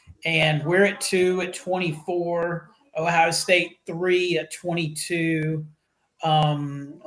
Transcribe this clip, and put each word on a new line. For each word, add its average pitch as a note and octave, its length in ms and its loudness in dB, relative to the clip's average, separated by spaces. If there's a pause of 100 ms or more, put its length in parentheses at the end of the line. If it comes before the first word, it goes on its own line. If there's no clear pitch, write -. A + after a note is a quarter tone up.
(260)
and D#3 380 2
we're F3+ 200 4
at G3 160 0
two F#3 400 0
at F3+ 140 -6
twenty-four, E3+ 1120 -4 (300)
Ohio E3+ 320 2
State F3 560 2
three F3+ 500 0
at D#3 160 -6
twenty-two. D#3+ 1120 -2 (580)
Um, D3 840 0